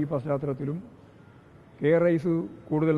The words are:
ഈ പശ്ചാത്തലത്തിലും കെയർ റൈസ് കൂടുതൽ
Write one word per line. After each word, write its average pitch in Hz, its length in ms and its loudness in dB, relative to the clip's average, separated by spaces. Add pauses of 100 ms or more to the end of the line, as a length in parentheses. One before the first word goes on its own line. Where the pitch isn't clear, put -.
ഈ 151 120 0
പശ്ചാത്തലത്തിലും 143 640 -4 (1000)
കെയർ 160 260 4
റൈസ് 170 260 2 (360)
കൂടുതൽ 156 300 2